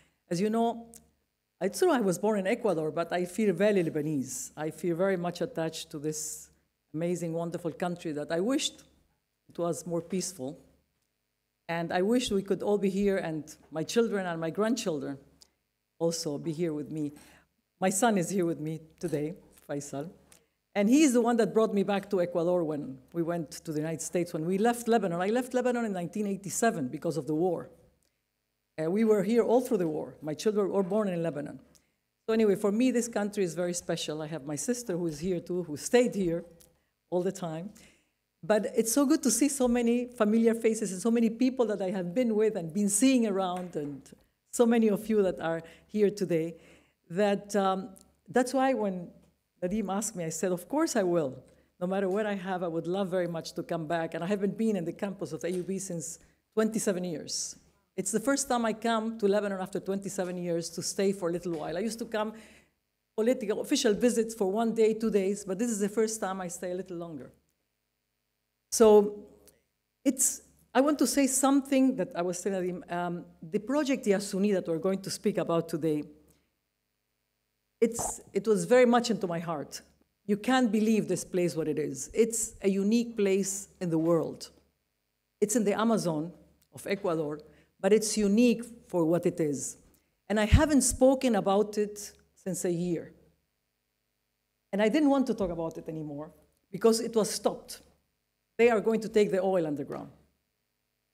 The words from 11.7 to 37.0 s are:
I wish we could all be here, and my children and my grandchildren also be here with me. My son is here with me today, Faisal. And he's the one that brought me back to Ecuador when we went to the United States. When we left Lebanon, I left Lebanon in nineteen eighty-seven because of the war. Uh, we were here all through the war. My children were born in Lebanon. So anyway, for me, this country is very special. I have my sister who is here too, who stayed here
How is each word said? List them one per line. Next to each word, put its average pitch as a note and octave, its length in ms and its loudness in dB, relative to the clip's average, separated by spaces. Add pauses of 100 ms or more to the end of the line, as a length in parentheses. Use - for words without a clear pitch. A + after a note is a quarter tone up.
I F3+ 80 0
wish A#3+ 300 2
we G3 120 0
could G3 200 -2
all G3+ 160 2
be G3+ 100 4
here, G3 300 2
and D#3+ 360 -6 (160)
my D#3+ 120 -4
children G#3 420 0
and E3+ 160 -4
my E3 80 -2
grandchildren D#3+ 680 -2 (800)
also E3 400 -2
be D#3 140 -6
here D#3+ 200 -2
with D3+ 180 -6
me. D3 220 -6 (680)
My F#3+ 120 2
son G#3+ 260 4
is E3+ 140 0
here F3+ 160 0
with D#3 140 -2
me D#3 200 -6 (180)
today, D#3 360 -4 (340)
Faisal. C#3+ 420 -8 (640)
And G3+ 140 4
he's C#4+ 240 6
the A#3+ 80 4
one A#3 160 2
that F#3+ 180 2
brought G#3+ 180 4
me G3 120 2
back G3 260 -2
to F#3+ 100 2
Ecuador F3 440 2
when D3 340 -6 (140)
we E3+ 100 -2
went E3 300 -4
to - 180 -12
the D3+ 80 -2
United D#3+ 240 -4
States. E3+ 300 -2
When D#3 120 -4
we F#3 140 0
left A#3 300 0
Lebanon, F#3+ 320 2
I F#3+ 80 -2
left B3 260 -2
Lebanon A#3+ 300 0
in G#3 80 -4
nineteen F#3 340 -4
eighty-seven G3 600 -2
because D#3 280 -4
of D3+ 120 -6
the D#3 60 0
war. E3+ 360 0 (1080)
Uh, D#3+ 140 -2
we G#3+ 140 2
were G#3+ 180 4
here A3 220 4
all A3+ 160 4
through B3+ 160 0
the F3+ 100 2
war. D#3 360 -6
My D3+ 120 -4
children G3+ 360 0
were G3 120 2
born G3+ 240 0
in E3+ 160 -2
Lebanon. D3+ 380 -6 (680)
So A3+ 80 0
anyway, G#3+ 220 6
for G3+ 160 0
me, B3 180 4
this A#3 160 0
country G#3 380 -2
is E3 100 -2
very F3 200 -2
special. D#3+ 480 -4
I D3+ 40 -8
have D3 180 -8
my D3 120 -6
sister A#3+ 400 -4
who E3+ 100 -2
is D3 140 -6
here F3+ 180 -2
too, F3 240 -4
who D#3 140 -8
stayed A#3+ 400 2
here E3+ 280 -2 (640)